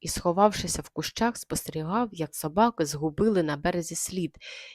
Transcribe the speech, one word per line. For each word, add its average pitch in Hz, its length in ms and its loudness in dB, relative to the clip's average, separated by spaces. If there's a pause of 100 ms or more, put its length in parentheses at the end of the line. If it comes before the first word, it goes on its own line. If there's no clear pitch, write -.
і, 165 80 -10
сховавшися 180 760 2
в - 60 -16
кущах, - 480 -2
спостерігав, 165 760 -4
як 160 220 -6
собаки 170 520 2
згубили 160 560 2
на 151 140 0
березі 170 380 -2
слід, 175 420 -4 (380)